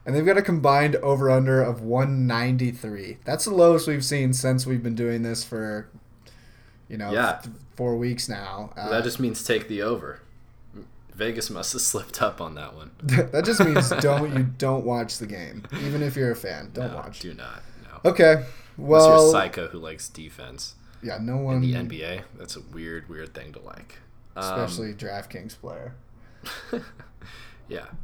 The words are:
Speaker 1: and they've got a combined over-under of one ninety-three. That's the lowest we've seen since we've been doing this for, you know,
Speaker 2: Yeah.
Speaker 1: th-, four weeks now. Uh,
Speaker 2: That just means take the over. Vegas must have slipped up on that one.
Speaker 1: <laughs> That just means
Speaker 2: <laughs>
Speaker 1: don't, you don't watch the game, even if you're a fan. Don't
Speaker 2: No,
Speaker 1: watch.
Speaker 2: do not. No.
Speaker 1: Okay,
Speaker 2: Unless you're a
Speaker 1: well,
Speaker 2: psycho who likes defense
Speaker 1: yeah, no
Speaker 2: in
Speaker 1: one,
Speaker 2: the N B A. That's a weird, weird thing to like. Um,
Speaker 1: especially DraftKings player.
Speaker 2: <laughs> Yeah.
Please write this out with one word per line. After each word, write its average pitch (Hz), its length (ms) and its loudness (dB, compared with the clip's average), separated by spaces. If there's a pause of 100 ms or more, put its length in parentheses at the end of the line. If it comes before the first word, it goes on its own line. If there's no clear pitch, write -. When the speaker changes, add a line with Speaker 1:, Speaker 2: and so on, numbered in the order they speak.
Speaker 1:
and 127 100 -2
they've 156 100 2
got 190 120 6
a 202 40 4
combined 147 540 4
over-under 131 640 4
of 117 200 -2
one 131 440 2
ninety-three. 117 960 -2
That's 151 200 -2
the 208 100 0
lowest 170 320 8
we've 143 180 0
seen 131 280 2
since 131 340 0
we've 127 160 -2
been 117 120 -4
doing 117 280 -2
this 113 220 -4
for, 107 460 -8 (1000)
you 110 80 -12
know, 104 160 -6
Speaker 2:
Yeah. 107 300 0
Speaker 1:
th-, - 120 -16 (220)
four 120 220 -2
weeks 120 320 -4
now. 101 440 -10
Uh, 104 140 -8
Speaker 2:
That 113 160 0
just 123 160 -4
means 117 240 -4
take 110 240 -2
the 101 140 -4
over. 107 400 -4 (920)
Vegas 113 360 -6
must 92 240 -8
have 127 80 -4
slipped - 400 -4
up - 180 0
on 80 140 -10
that 73 200 -14
one. 78 220 -18
Speaker 1:
<laughs> - 60 -20
That 139 420 2
just 214 180 4
means 160 280 4
Speaker 2:
<laughs> 156 100 -2
Speaker 1:
don't, 143 340 2
you 131 100 2 (120)
don't 135 300 -2
watch 120 320 -4
the 113 80 -10
game, 98 380 -12 (200)
even 143 180 -2
if 139 140 -4
you're 131 140 0
a 113 60 -2
fan. 90 360 -10
Don't 123 200 -8
Speaker 2:
No, - 40 -12
Speaker 1:
watch. - 240 -14
Speaker 2:
do 85 140 -12
not. 60 260 -14 (240)
No. - 260 0
Speaker 1:
Okay, 156 340 8 (340)
Speaker 2:
Unless 151 260 8
you're 156 80 12
a 160 60 12
Speaker 1:
well, 156 140 10
Speaker 2:
psycho 92 360 0
who 87 100 -14
likes 80 300 -12
defense 67 680 -16 (240)
Speaker 1:
yeah, 117 200 -10
no 120 180 -2
Speaker 2:
in 139 60 -2
Speaker 1:
one, 131 160 0
Speaker 2:
the 127 160 2
N 120 100 -6
B 78 160 -10
A. 90 200 -8 (140)
That's - 200 -14
a - 40 -16
weird, 82 480 -12
weird 80 260 -14
thing 73 180 -16
to - 80 -18
like. - 380 -20 (380)
Um, 95 80 -8
Speaker 1:
especially 101 500 -6
DraftKings 98 640 -12
player. 82 380 -14 (800)
Speaker 2:
<laughs> 240 100 -4 (840)
Yeah. - 180 -12 (180)